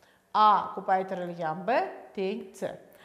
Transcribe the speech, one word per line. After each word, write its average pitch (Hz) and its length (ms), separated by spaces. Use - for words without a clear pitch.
A 208 400
ko'paytirilgan 180 920
B 220 40
teng 208 260
C. - 180